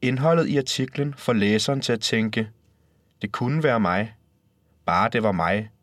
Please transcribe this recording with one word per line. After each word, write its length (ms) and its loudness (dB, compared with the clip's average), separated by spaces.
Indholdet 460 2
i 100 0
artiklen 560 -4
får 200 -2
læseren 480 2
til 120 -2
at 80 -4
tænke, 480 -2
"Det 100 -6
kunne 320 -2
være 160 2
mig, 360 0
bare 240 2
det 140 -2
var 80 2
mig" 400 -2